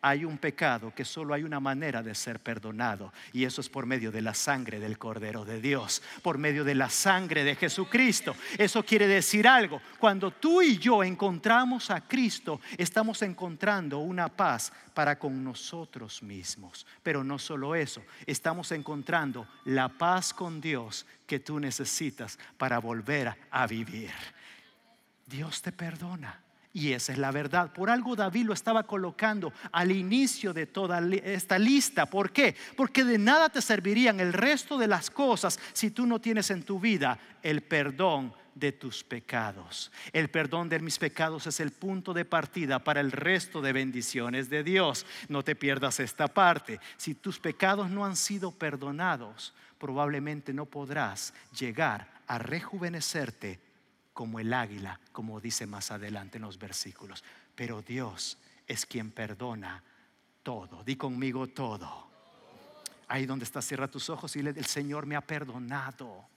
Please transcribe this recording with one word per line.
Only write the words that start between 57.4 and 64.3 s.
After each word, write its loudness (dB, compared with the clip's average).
Pero -8
Dios -8
es -6
quien -8
perdona -10
todo. -10
Di -4
conmigo -4
todo. -10
Ahí -2
donde -6
estás, -6
cierra -4
tus -8
ojos -8